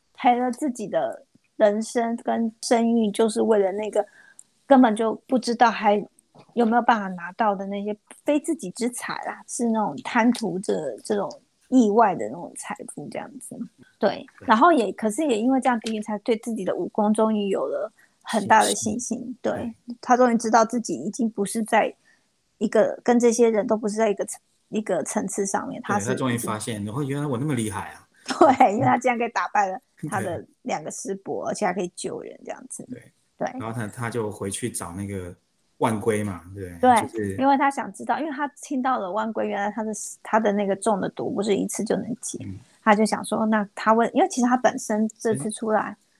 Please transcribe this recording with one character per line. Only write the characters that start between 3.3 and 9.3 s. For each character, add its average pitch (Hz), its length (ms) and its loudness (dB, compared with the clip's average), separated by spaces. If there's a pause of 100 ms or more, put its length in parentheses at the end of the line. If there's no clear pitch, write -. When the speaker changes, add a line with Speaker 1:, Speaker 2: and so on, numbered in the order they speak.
Speaker 1:
为 220 160 4
了 190 140 4
那 208 180 -6
个 - 140 0 (640)
根 254 160 8
本 220 140 6
就 226 180 0 (120)
不 254 120 2
知 233 160 -2
道 233 160 6
还 208 240 2 (600)
有 233 120 4
没 220 100 2
有 233 60 4
办 233 160 4
法 202 100 -4
拿 180 240 -8
到 208 220 0
的 196 120 -8
那 202 180 -6
些 208 120 -4 (280)
非 294 160 2
自 330 140 -4
己 185 180 -10
之 240 180 -2
财 - 240 -10 (100)
啦， 214 220 -10